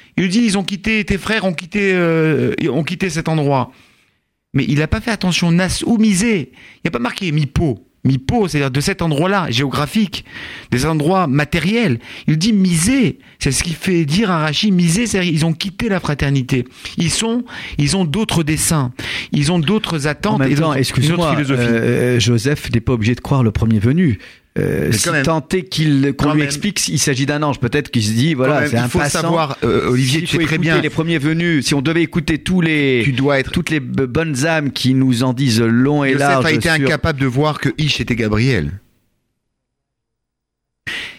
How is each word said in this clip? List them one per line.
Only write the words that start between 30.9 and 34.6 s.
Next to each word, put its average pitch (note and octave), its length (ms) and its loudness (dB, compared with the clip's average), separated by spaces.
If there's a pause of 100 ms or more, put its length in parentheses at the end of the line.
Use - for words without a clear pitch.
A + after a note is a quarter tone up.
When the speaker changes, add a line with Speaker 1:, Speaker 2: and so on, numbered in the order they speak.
Speaker 2:
premiers D#3+ 280 -2
venus, D#3+ 460 0
si - 80 -2
on C#3+ 80 2
devait D#3+ 220 0
écouter D#3+ 360 -2
tous F#3 220 0
les, C#3+ 440 2
Speaker 1:
Tu C#3 80 2
dois C3+ 260 2
être B2 140 -4
Speaker 2:
toutes F3 180 -2
les D#3 80 0
b-, B2+ 280 -2
bonnes C#3+ 400 -2
âmes D#3 260 0